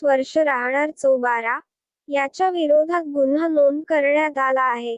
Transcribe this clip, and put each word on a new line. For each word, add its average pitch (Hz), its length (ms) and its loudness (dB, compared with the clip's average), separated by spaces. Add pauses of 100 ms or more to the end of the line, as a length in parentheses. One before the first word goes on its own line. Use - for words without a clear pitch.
वर्ष 269 340 0
राहणार 277 540 0
चौबारा 240 680 0 (500)
याच्या 277 420 -2
विरोधात 330 560 2
गुन्हा 285 420 0
नोंद 294 400 2
करण्यात 294 500 0
आला 262 240 0
आहे. 240 360 -4